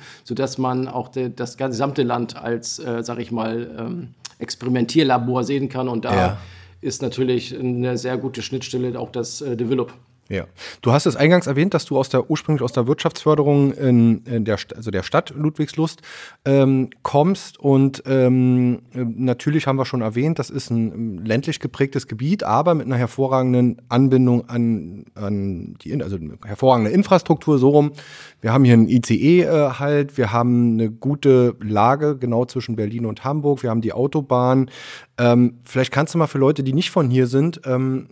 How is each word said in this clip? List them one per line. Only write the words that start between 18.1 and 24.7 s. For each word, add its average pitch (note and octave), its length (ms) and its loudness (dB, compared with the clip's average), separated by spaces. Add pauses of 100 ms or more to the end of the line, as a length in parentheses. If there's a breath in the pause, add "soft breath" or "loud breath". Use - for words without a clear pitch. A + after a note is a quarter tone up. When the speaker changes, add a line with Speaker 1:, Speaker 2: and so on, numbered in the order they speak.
Speaker 2:
äh, B2 100 -6
natürlich B2+ 640 -2
haben C3+ 100 0
wir C3 80 -2
schon B2 160 -4
erwähnt, B2 380 -2
das C3+ 100 -6
ist - 220 -8
ein, A2+ 220 0
ähm, G#2 320 -8
ländlich A#2+ 360 -2
geprägtes C3+ 460 -4
Gebiet, C#3+ 380 -4
aber D3+ 300 2
mit D3 120 -4
einer B2+ 100 -2
hervorragenden B2+ 920 0
Anbindung B2+ 580 4
an, A2 560 -2 (100)